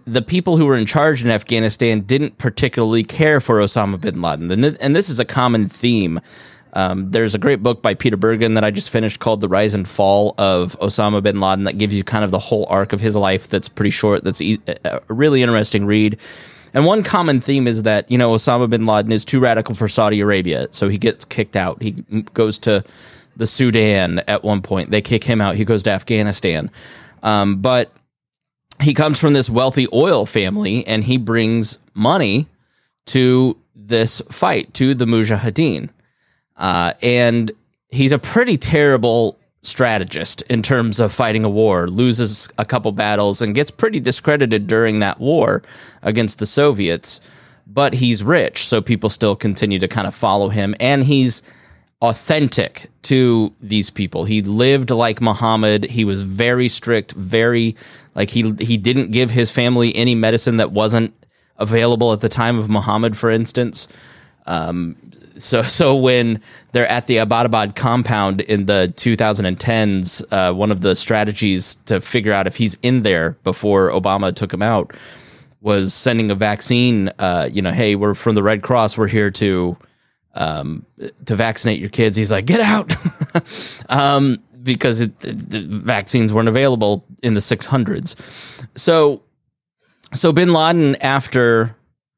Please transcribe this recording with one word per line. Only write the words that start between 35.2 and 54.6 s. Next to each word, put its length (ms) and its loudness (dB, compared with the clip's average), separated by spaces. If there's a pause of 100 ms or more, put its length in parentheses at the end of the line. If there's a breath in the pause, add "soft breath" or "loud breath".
Uh, 440 -2
and 500 0 (380)
he's 240 2
a 40 2
pretty 400 0
terrible 800 2 (240)
strategist 840 -4
in 180 -2
terms 400 0
of 100 2
fighting 320 0
a 60 0
war, 400 2
loses 580 0 (100)
a 60 -2
couple 300 -4
battles, 480 0
and 120 -2
gets 160 0
pretty 300 -2
discredited 680 0
during 340 2
that 200 -2
war 420 0 (400 loud breath)
against 380 -2
the 60 -4
Soviets. 760 0 (480 soft breath)
But 280 0
he's 280 0
rich, 420 0
so 140 0
people 300 -2
still 260 0
continue 440 -2
to 100 -2
kind 180 -4
of 80 -10
follow 320 0
him, 320 -2
and 240 2
he's 380 2 (600 soft breath)
authentic 880 -2 (120)
to 580 2
these 300 -2
people. 340 -6
He 180 0
lived 500 2